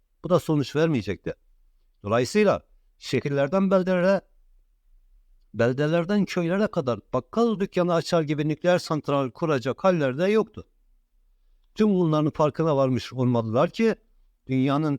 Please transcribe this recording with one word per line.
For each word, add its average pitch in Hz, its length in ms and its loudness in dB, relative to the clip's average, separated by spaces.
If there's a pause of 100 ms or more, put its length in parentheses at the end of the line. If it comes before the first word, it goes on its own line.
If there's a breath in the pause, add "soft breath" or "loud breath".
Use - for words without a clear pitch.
(240)
Bu 156 60 -4
da 175 100 4
sonuç 147 360 -2
vermeyecekti. 123 580 -2 (680)
Dolayısıyla 123 600 0 (360)
şehirlerden 143 720 -2
beldelere, 185 500 2 (1300)
beldelerden 156 680 0
köylere 185 420 -2
kadar 127 340 -4 (120)
bakkal 220 480 -2
dükkanı 180 340 0
açar 165 280 0
gibi 151 260 -2
nükleer 175 300 2
santral 143 520 -2
kuracak 139 540 -2
haller 147 340 2
de 175 60 0
yoktu. 208 420 -2 (1080)
Tüm 214 140 2
bunların 156 420 2
farkına 156 460 0
varmış 131 360 0
olmalılar 123 580 0
ki 226 240 0 (520)
dünyanın 139 520 0